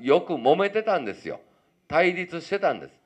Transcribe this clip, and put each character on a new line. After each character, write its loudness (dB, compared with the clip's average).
よ 4
く -6
揉 4
め 0
て -2
た 0
ん -6
で -8
す -14
よ。 -10
対 2
立 -10
し -16
て -4
た 0
ん -8
で -16
す。 -20